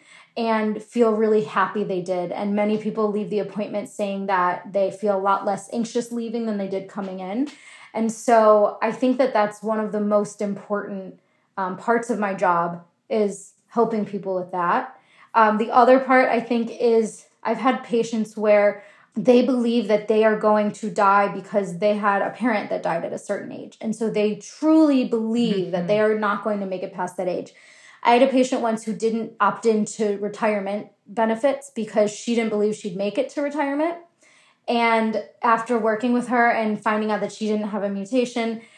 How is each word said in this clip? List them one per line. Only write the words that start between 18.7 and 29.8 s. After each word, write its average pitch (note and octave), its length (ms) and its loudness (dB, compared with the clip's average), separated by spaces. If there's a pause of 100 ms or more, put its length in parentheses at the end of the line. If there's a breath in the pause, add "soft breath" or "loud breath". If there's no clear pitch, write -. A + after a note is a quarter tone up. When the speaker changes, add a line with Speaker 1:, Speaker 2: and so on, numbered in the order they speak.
Speaker 1:
they A#3+ 300 6
believe A#3 440 0
that G#3 200 0
they A3 160 4
are G#3+ 140 4
going G#3+ 340 2
to G#3+ 160 -8
die G3+ 400 4
because F#3 520 -4
they G#3 140 2
had G3+ 280 0
a - 80 -2
parent G#3+ 400 -2
that F#3 120 -4
died E3+ 220 -4
at - 80 -8
a - 60 -8
certain D#3 340 -8
age. - 260 -16
And A3 160 -6
so A3+ 140 -4
they G#3 280 0
truly D4 720 2
believe A3 640 -2
that F3+ 80 -2
Speaker 2:
Mm-hmm. F3 80 -4
Speaker 1:
they G#3 120 2
are G#3+ 180 2
not G#3 260 -2
going G#3 160 -2
to F#3+ 60 -6
make F#3 160 -6
it F#3+ 120 -10
past F3+ 240 -6
that F3+ 100 -4
age. - 240 -6 (500 loud breath)
I A#3+ 120 6
had B3 80 6
a C4+ 40 6
patient B3+ 360 2
once A3+ 220 -2
who A3 100 -6
didn't A3 440 -2
opt G3+ 280 0
into G#3+ 500 0